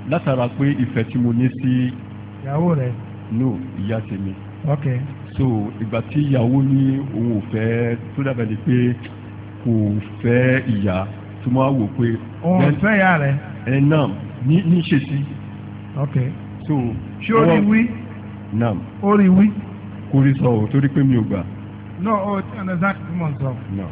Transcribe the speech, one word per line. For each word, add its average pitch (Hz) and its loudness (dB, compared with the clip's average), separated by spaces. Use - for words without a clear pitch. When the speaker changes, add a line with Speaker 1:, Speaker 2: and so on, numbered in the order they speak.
Speaker 1:
látara 127 0
pé 139 -2
ìfẹ́ 123 0
tí 113 -4
mo 120 2
ní 123 2
sí 127 0
Speaker 2:
Ìyàwó 151 -2
rẹ̀. 127 -2
Speaker 1:
No, 123 0
ìyá 110 -4
tèmi. 98 -6
Speaker 2:
Ok. 143 -2
Speaker 1:
So, - 0
ìgbà 113 -4
tí - -2
ìyàwó 131 2
ní 135 4
òun 117 -2
ò 107 0
fẹ́, 113 0
tó 139 -4
dàbẹ̀ 120 -2
ni 107 -4
pé 123 2
kò - -2
fẹ́ 127 4
ìyá, 101 0
tó - -6
máa 131 4
wò 127 2
pé 120 -2
Speaker 2:
Òun 180 2
ò - 6
Speaker 1:
then 143 4
Speaker 2:
fẹ́ 208 2
ìyá 185 6
rẹ̀. 139 2
Speaker 1:
Ẹ 131 2
náà, 143 4
ní, 135 4
ní 170 4
ṣe 156 2
sí. 143 -4
Speaker 2:
Ok. 143 -2
Speaker 1:
So, 156 -4
Speaker 2:
Ṣé - -4
ó 226 6
rí 170 6
Speaker 1:
wọ́n 185 6
Speaker 2:
wí? 220 6
Speaker 1:
Naam. 110 0
Speaker 2:
Ó 202 4
rí 196 6
wí? 190 8
Speaker 1:
Kò 135 4
rí 135 6
sọ 131 2
ò, 110 4
torí 135 2
pé 139 2
mi 131 6
ò 113 4
gbà. 101 -2
Speaker 2:
No, 208 0
o 202 -2
ti - -10
understand 185 0
bí - -10
mo 170 -2
sọ. 135 -4
Speaker 1:
No. 98 -4